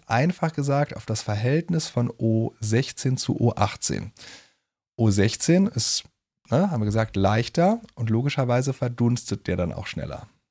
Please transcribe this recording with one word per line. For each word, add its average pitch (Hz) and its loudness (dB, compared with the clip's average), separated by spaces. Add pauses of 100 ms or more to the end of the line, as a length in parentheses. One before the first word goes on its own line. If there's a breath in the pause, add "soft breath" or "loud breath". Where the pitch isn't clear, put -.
einfach 156 0
gesagt 143 -2
auf - -14
das 110 -4
Verhältnis 139 0
von 120 0
O 113 0
sechzehn 127 0
zu - -2
O 117 4
achtzehn. - -4 (840 loud breath)
O 113 4
sechzehn 131 2
ist, - -4 (460)
ne, 180 2
haben 135 -2
wir 107 0
gesagt, 107 0
leichter 120 2 (140)
und 110 -4
logischerweise 127 0
verdunstet 120 -2
der 90 0
dann 87 -2
auch - -10
schneller. - -8 (240)